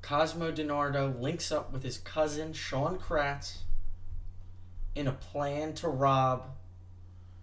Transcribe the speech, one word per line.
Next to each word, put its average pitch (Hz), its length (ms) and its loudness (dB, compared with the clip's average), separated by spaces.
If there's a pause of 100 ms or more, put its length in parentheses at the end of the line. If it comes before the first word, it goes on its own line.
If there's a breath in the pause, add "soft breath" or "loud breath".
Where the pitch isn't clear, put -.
Cosmo 160 500 2
DiNardo 143 680 2
links 156 320 -2
up 147 220 0
with 131 80 -2
his 127 160 -4
cousin, 156 560 0
Sean 147 460 0
Kratz, 143 640 0 (1300)
in 143 140 0
a 135 40 2
plan 147 640 -2
to - 140 -4
rob 131 640 4 (920 loud breath)